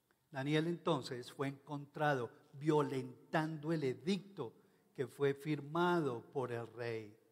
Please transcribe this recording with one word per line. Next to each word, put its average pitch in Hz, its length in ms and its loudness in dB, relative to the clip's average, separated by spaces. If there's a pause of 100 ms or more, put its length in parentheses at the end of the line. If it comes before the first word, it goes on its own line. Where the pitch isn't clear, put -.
(300)
Daniel 151 380 2
entonces 143 640 0
fue 139 160 -2
encontrado 143 840 -2 (240)
violentando 147 1160 0
el 160 120 0
edicto 135 720 -4 (400)
que 135 120 -4
fue 139 280 2
firmado 147 880 0 (100)
por 123 180 -2
el 117 180 -4
rey. 110 460 -6 (180)